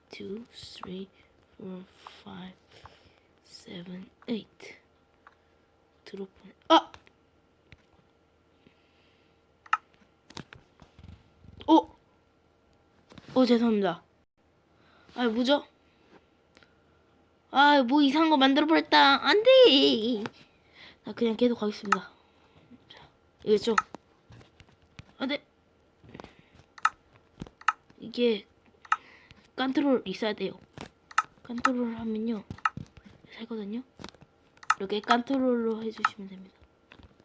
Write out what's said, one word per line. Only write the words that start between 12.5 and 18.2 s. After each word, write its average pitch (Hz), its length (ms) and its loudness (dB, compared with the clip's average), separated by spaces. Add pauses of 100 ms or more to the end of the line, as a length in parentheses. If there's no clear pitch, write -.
어, 254 120 4
죄송합니다. 220 560 0 (1120)
아, 240 100 -4
뭐죠? 240 400 0 (1900)
아, 285 320 6
뭐 269 180 2
이상한 302 280 4